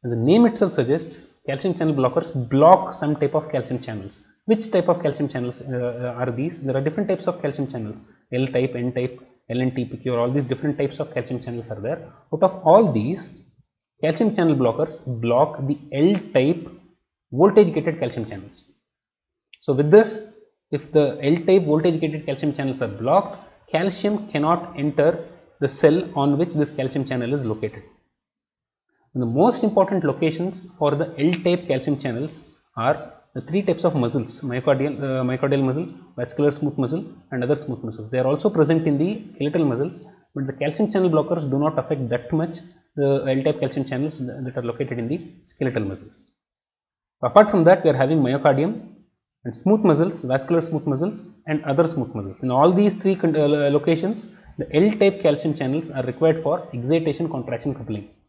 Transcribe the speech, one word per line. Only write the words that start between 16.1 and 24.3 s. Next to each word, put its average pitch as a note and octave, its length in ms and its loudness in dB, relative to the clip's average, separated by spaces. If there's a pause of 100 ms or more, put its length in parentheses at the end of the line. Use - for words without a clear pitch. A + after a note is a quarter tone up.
type D3 360 2 (640)
voltage F#3 420 6
gated D3+ 240 -2
calcium A#2 280 -4
channels. G2+ 480 -16 (880)
So D3 100 -2
with D3 180 2
this, - 480 4 (320)
if - 220 -8
the D3 280 2
L D3 160 4
type F3+ 280 4
voltage D#3+ 360 2
gated D3+ 260 -4
calcium C#3 280 -2
channels C3+ 260 -4
are A#2 80 -2
blocked, B2+ 500 0 (340)
calcium G3 560 -2
cannot D#3+ 500 0